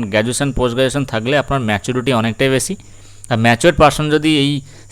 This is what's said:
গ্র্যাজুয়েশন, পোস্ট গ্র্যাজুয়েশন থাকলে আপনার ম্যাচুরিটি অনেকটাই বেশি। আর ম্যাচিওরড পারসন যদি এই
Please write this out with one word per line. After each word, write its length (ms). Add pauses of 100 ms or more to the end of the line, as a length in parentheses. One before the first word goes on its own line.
(120)
গ্র্যাজুয়েশন, 460
পোস্ট 180
গ্র্যাজুয়েশন 360
থাকলে 320
আপনার 160 (100)
ম্যাচুরিটি 420 (100)
অনেকটাই 340
বেশি। 180 (580)
আর 140
ম্যাচিওরড 360
পারসন 240 (100)
যদি 160 (120)
এই 80 (400)